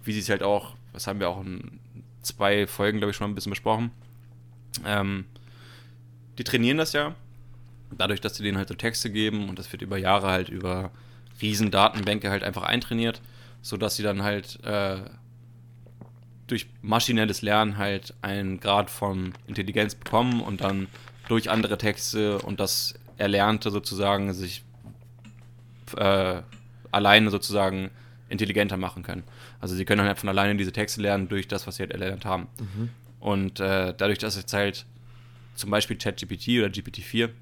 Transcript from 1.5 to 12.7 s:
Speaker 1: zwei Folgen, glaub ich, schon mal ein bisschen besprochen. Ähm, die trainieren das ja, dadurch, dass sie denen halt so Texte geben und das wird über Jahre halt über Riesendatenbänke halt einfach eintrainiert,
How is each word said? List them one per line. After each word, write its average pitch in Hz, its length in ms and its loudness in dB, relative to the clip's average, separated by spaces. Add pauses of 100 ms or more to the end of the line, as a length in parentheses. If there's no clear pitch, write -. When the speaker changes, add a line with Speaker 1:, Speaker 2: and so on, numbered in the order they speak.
Speaker 1:
zwei 101 440 4
Folgen, 104 340 2
glaub 104 100 0
ich, 101 80 -4
schon 104 100 -2
mal 104 40 -2
ein 101 40 -4
bisschen 98 160 -6
besprochen. 110 400 0 (960)
Ähm, 98 400 0 (1120)
die 123 80 -6
trainieren 123 320 2
das 160 160 -2
ja, 147 200 -2 (840)
dadurch, 95 240 -2
dass 101 140 -4
sie 104 80 -8
denen 101 140 0
halt 98 120 -4
so 104 40 -8
Texte 113 380 -4
geben 107 380 -2
und 92 100 -10
das - 120 -14
wird - 100 -10
über 98 160 -6
Jahre 95 320 4
halt 92 200 2
über 92 420 -4 (500)
Riesendatenbänke 104 880 2
halt 98 140 0
einfach 98 200 -4
eintrainiert, 117 580 0 (400)